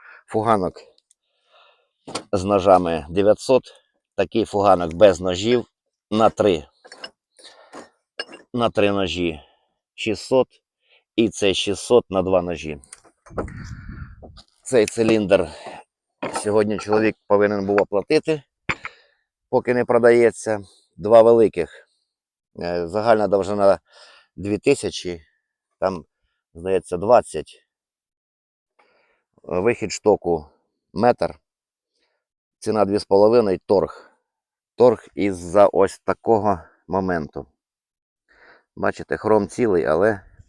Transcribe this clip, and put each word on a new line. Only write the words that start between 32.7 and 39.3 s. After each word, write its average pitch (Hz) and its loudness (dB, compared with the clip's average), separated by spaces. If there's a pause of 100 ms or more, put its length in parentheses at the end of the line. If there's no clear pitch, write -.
дві 101 -2
з 98 -4
половиною, 104 4
торг. - -2 (640)
Торг 120 2
із-за 90 0
ось 95 0
такого 101 -2 (280)
моменту. 85 -6 (1300)
Бачите, 95 -6
хром 107 0